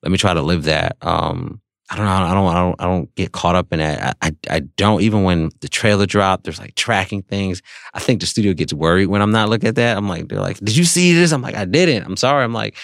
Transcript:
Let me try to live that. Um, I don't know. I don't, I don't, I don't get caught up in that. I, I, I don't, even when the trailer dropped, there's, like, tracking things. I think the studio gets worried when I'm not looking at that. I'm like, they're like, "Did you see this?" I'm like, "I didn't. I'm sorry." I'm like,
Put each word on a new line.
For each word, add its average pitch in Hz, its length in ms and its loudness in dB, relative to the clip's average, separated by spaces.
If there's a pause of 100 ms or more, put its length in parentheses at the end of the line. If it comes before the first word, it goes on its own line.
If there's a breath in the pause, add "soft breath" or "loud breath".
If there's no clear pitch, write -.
Let 82 80 -2
me 90 80 2
try 95 160 4
to 80 80 2
live 78 220 0
that. 80 380 0
Um, 82 580 -4 (280)
I - 80 -10
don't 104 100 -2
know. 98 60 2
I 92 220 2
don't, 98 140 4
I 85 120 2
don't, 90 200 0
I 90 40 -6
don't 87 300 -2
get 87 180 -4
caught 87 220 2
up 90 180 0
in 82 60 -2
that. 76 440 -2
I, 80 60 0
I, - 280 -6
I 80 40 2
don't, 98 420 0
even 107 200 2
when 85 280 2 (100)
the - 80 -10
trailer 104 380 2
dropped, 95 380 0
there's, 85 140 -10
like, - 160 -18
tracking 98 480 -2
things. 95 400 -4 (320 loud breath)
I 85 60 -10
think 117 200 0
the 82 60 -4
studio 101 280 0
gets 76 180 -4
worried 82 340 2
when 101 160 0
I'm 104 80 2
not 107 200 2
looking 110 180 0
at 113 80 -2
that. 120 200 2
I'm 101 120 -4
like, 85 200 -6
they're 98 120 -6
like, 95 180 -4
"Did 107 180 -2
you 175 80 4
see 175 300 4
this?" 170 180 4
I'm 131 100 -2
like, 127 120 -8
"I 101 100 -4
didn't. 139 420 2
I'm 95 100 -6
sorry." 135 280 2
I'm 117 100 -2
like, 107 300 -6